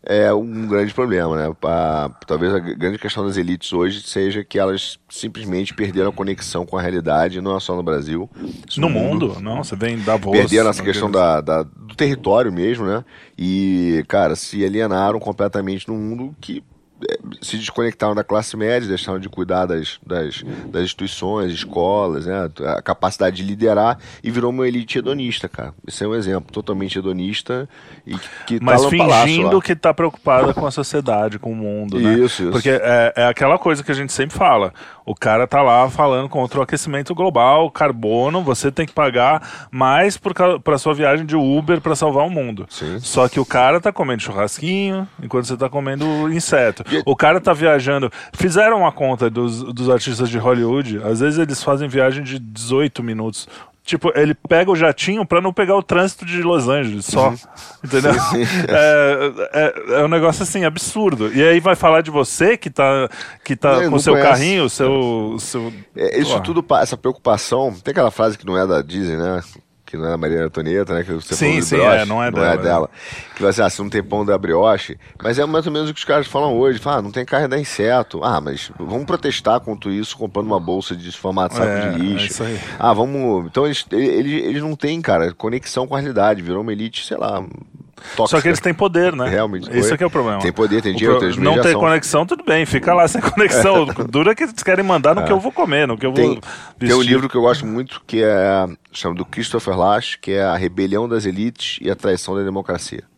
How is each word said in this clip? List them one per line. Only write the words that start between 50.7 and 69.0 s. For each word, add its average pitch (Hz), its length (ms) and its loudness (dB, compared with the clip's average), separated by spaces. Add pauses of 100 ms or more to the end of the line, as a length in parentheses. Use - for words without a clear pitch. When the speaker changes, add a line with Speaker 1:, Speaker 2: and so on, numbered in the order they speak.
Speaker 2:
Às 113 160 0
vezes 151 180 2
eles 147 240 -2
fazem 143 260 0
viagem 131 360 2
de 131 140 -10
dezoito 120 640 -2
minutos. 110 440 -6 (400)
Tipo, 170 320 0
ele 151 160 4
pega 175 360 2
o 180 60 4
jatinho 165 500 0
pra 170 160 2
não 190 100 -2
pegar 196 240 2
o 190 60 2
trânsito 185 420 -2
de 175 180 -6
Los 165 260 2
Angeles, 117 360 -2
só. 135 240 2
Speaker 1:
Uhum. 120 80 -2 (480)
Speaker 2:
Entendeu? 135 300 2
Speaker 1:
Sim, 120 320 0
sim. 180 200 -2
Speaker 2:
É, 147 680 4 (200)
é, 151 220 2 (260)
é 147 40 4
um 151 40 2
negócio, 165 340 2
assim, 190 220 -2
absurdo. 151 680 0
E 139 80 4
aí 170 180 6
vai 180 160 4
falar 160 240 6
de 160 100 -6
você 156 460 2
que - 140 -8
tá, 135 400 2 (340)
que 139 100 -2
tá 139 200 2
Speaker 1:
Não, 131 100 4
Speaker 2:
com 160 60 2
Speaker 1:
não 139 80 4
Speaker 2:
seu 147 160 4
Speaker 1:
conhece. 143 160 6
Speaker 2:
carrinho, 143 400 4
seu, 120 680 0
seu, 117 320 -8 (240)
Speaker 1:
É, - 240 0
isso 135 120 2
Speaker 2:
sei 123 60 2
lá. 101 40 0
Speaker 1:
tudo, 165 220 -2
pa-, 139 180 2
essa - 160 0
preocupação, 123 800 0 (100)
tem 143 80 -4
aquela 135 180 2
frase 110 280 0
que - 80 -14
não 92 100 -2
é 92 100 2
da 85 140 2
Disney, 82 380 -4